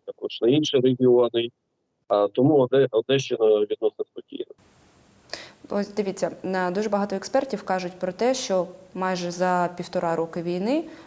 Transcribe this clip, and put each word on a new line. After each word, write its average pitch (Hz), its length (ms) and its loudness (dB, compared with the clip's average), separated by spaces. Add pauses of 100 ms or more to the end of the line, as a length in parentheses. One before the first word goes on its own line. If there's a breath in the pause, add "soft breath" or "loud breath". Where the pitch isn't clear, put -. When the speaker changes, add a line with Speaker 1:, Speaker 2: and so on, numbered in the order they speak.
Speaker 1:
також - 360 -10
на 113 80 2
інші 147 320 2
регіони. 123 680 4 (640)
А, 101 160 4
тому 143 300 4
Оде-, 131 320 4
Одещина 113 680 2
відносно 107 440 -2
спокійна. - 400 -12 (1300 loud breath)
Speaker 2:
Ось 202 180 -4
дивіться, 190 540 -4
на, 185 280 -2
дуже 208 180 -2
багато 202 280 -2
експертів 226 460 -4
кажуть 185 380 -4
про 185 120 -4
те, 240 220 0
що 185 320 -2 (280)
майже 180 360 -4
за 175 460 0
півтора 175 400 -4
роки 165 260 -4
війни 196 420 -2 (220 loud breath)